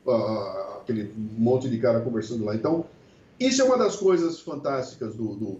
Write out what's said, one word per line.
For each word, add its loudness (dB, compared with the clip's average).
ah, -2
aquele -4
monte 2
de 0
cara 4
conversando -4
lá." -2
Então, 0
isso 2
é 6
uma 4
das 2
coisas 2
fantásticas -6
do, -6
do, -6